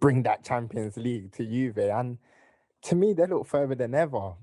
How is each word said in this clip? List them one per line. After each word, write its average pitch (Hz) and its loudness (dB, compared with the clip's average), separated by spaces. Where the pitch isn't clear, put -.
bring 131 4
that 110 0
Champions 113 -4
League 113 -6
to 120 -6
Juve. 113 -2
And 113 -2
to - -2
me, 196 4
they 170 4
look 180 -2
further 143 0
than 123 -2
ever 123 0